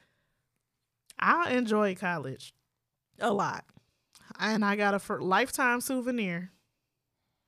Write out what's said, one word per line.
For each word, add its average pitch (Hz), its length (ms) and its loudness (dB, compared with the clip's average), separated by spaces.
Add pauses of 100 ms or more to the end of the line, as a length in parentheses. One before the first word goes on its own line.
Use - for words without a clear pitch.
(1200)
I 294 340 2
enjoyed 214 460 0
college 160 560 -8 (680)
a 208 120 0
lot. 151 320 -2 (760)
And 214 260 2
I 202 120 2
got 202 180 2
a 202 40 0
fir-, 190 220 -4
lifetime 240 600 2
souvenir. 233 720 -4 (960)